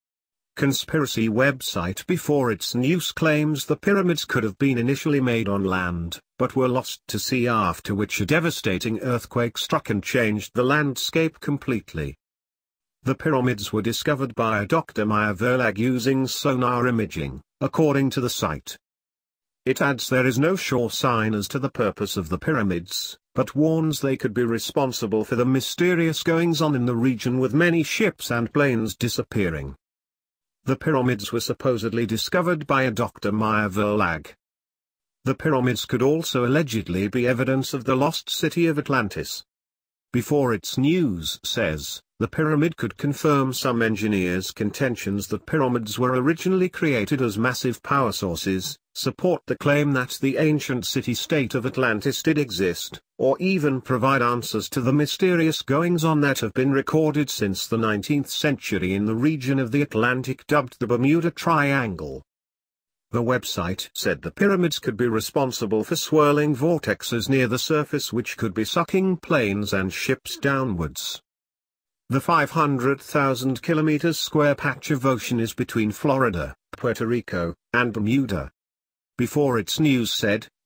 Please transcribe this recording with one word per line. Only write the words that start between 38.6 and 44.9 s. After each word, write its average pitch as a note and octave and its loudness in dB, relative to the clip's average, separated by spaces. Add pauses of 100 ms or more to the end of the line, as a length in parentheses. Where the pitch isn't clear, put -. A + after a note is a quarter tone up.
of D3+ 0
Atlantis. B2 -4 (680)
Before B2+ 2
It's - -4
News C3 0
says, D#2 -4 (160)
the A2+ -2
pyramid D#3 0
could - -6
confirm C#3+ 2
some B2 0
engineers' G2 0
contentions G#2 -4